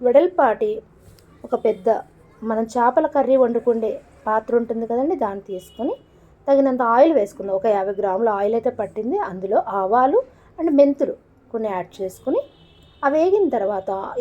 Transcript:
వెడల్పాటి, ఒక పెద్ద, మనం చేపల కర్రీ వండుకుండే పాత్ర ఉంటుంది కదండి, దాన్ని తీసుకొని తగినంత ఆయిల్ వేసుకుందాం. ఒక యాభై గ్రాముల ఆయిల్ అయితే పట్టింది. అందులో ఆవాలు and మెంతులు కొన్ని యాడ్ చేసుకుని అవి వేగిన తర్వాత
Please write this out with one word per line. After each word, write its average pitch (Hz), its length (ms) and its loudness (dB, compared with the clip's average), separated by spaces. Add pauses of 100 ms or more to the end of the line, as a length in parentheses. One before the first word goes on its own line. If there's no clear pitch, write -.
వెడల్పాటి, 247 640 2 (760)
ఒక - 100 -2 (100)
పెద్ద, 214 240 0 (600)
మనం 220 140 -2 (120)
చేపల 247 400 2
కర్రీ 269 260 2
వండుకుండే 226 500 0 (360)
పాత్ర 220 320 -2
ఉంటుంది 226 320 -4
కదండి, 277 320 -2
దాన్ని 196 260 -6
తీసుకొని 214 440 -8 (540)
తగినంత 269 340 2 (120)
ఆయిల్ 302 240 6
వేసుకుందాం. 196 420 -2
ఒక 226 160 -2
యాభై 196 240 -2
గ్రాముల 202 300 0 (100)
ఆయిల్ 208 180 -2
అయితే 240 220 -2
పట్టింది. 220 380 -6 (140)
అందులో 190 260 -4 (240)
ఆవాలు 254 380 2 (400)
and 330 200 -2
మెంతులు 285 360 2 (360)
కొన్ని 220 220 -6
యాడ్ 175 260 -8
చేసుకుని 254 420 -6 (600)
అవి 294 160 6
వేగిన 370 380 4
తర్వాత 196 340 -2 (300)